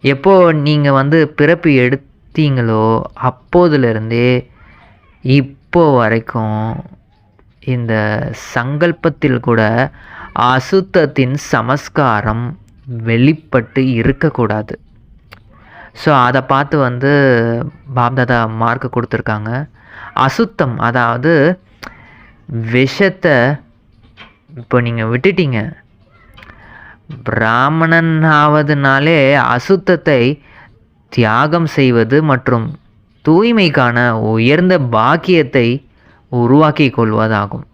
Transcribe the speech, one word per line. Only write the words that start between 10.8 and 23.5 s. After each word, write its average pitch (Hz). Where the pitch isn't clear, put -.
சமஸ்காரம் 120
வெளிப்பட்டு 123
இருக்கக்கூடாது. 117
So, -
அதை 127
பார்த்து 139
வந்து 127
பாப்தாதா 120
மார்க் 117
கொடுத்துருக்காங்க. 113
அசுத்தம், 131
அதாவது 127
விஷத்தை 127